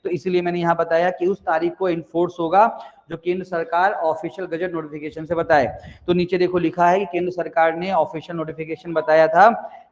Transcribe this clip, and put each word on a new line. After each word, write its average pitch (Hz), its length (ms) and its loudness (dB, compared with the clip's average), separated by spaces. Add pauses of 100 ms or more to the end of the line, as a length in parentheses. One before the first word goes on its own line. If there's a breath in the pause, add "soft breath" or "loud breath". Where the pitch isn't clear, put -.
तो 165 60 -4
इसीलिए 180 320 -2
मैंने 175 180 -2
यहाँ 170 160 2
बताया 165 340 2
कि 175 160 -2
उस 196 140 -2
तारीख 170 360 -2
को 185 120 -2
enforce 170 520 -2
होगा 190 380 2 (320 loud breath)
जो 170 60 -10
केंद्र 180 280 -4
सरकार 175 480 0
official 165 540 -4
गजट 165 260 -6
notification 156 520 -10
से 165 100 -4
बताए। 160 320 2 (400 loud breath)
तो 180 60 2
नीचे 180 260 0
देखो 180 200 2
लिखा 175 300 2
है 180 100 4
कि 202 60 -2
केंद्र 180 260 -4
सरकार 165 460 0
ने 185 160 -4
official 160 440 -2
notification 160 560 -8
बताया 160 360 4
था 185 220 8 (420 loud breath)